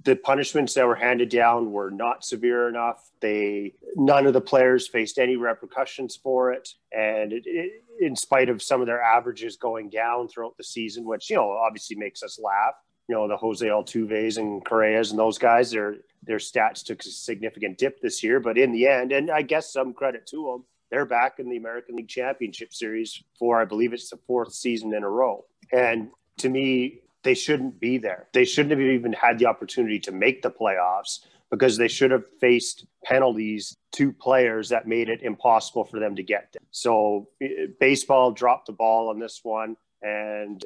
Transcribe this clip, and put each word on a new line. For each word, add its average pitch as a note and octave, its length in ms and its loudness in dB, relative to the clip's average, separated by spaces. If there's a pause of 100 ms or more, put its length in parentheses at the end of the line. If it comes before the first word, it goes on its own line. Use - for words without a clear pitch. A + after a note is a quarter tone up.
The - 120 4
punishments C#3 600 0
that B2+ 120 4
were A#2+ 80 2
handed A#2+ 320 0
down A#2 460 2
were G2 180 -4
not A#2 320 -4
severe A#2+ 460 0
enough. A#2 500 -4
They, G#2 540 -2 (220)
none C#3 300 6
of C#3 60 6
the B2+ 100 4
players B2+ 460 4
faced A2 320 -2
any B2+ 160 2
repercussions A#2+ 800 -6
for B2+ 380 0
it. - 160 -12 (240)
And G#2+ 400 -2
it, A#2 120 -6
it, F3+ 380 -8 (160)
in D3 160 0
spite C3 340 2
of A#2 140 -4
some C3+ 160 0
of B2 80 -2
their A#2+ 140 -2
averages A#2 560 0
going A2+ 320 -6
down A#2 400 -4
throughout A#2 280 -12
the - 60 -16
season, A2+ 420 -10
which, A2 240 -6
you A3 60 -2
know, A2 160 2
obviously A2 460 -4
makes G#2 260 -10
us G#2 180 -14
laugh. G#2 320 0 (340)
You A#2 80 -2
know, G#2+ 120 0
the G#2 100 -4
Jose A2+ 280 -4
Altuves G#2+ 720 -2
and G#2 280 -6
Correas A2 460 2
and G#2+ 80 -2
those A2 180 2
guys, A#2+ 340 4
their, G#2 260 -4 (260)
their A2 140 -4
stats - 460 -2
took - 180 -10
a - 80 -16
significant G2+ 680 -8
dip C3+ 240 -2
this - 220 -6
year. A#2 160 2
But A#2 180 -2
in C3 140 4
the A#2 160 2
end, B2+ 240 2
and C#3 180 -2
I D#3 140 0
guess D#3 280 -4
some C3 220 -4
credit B2+ 340 -6
to D3 260 -8
'em, B2+ 100 -14 (260)
they're C3+ 160 -2
back A#2+ 340 0
in B2+ 100 -10
the B2 80 -6
American A#2 380 -12
League A#2 120 -10
Championship B2 640 -8
Series A2+ 500 -8 (140)
for, A#2 240 2
I A2+ 40 0
believe A2 280 0
it's A#2+ 160 -12
the F2+ 80 -16 (100)
fourth A#2+ 260 -2
season A2+ 400 -4
in G#2 100 -4
a G2+ 60 -4
row. A2 360 -2 (260)
And A#2 380 2 (280)
to C3 120 0
me, C3 520 0 (220)
they C3 100 4
shouldn't C3 460 -2
be B2 180 0
there. G2 360 -6
They B2+ 120 6
shouldn't D3 260 2
have C#3+ 80 4
even B2 340 2
had A#2+ 240 2
the A#2 80 4
opportunity A2 540 0
to G2 120 -10
make A2 300 2
the B2 80 0
playoffs F#2+ 720 -2 (300)
because A2 280 4
they A#2 120 4
should C3 220 2
have B2+ 120 2 (160)
faced B2 460 2 (180)
penalties A2 720 0 (160)
to C#3 220 0
players A#2+ 560 2
that A#2 180 -2
made A2+ 220 0
it A2+ 120 -4
impossible A2+ 640 0
for A2 160 -10
them G#2 160 -4
to F#2 80 -8
get G2+ 300 -2
there. - 80 -18 (100)
So, G#2+ 560 2 (140)
eh, D#2 260 -4 (120)
baseball C3+ 520 4
dropped B2 360 0
the A2+ 60 -12
ball A2+ 360 2
on G#2+ 100 -6
this A2+ 240 -12
one, A2 320 -6 (260)
and G#2 640 -8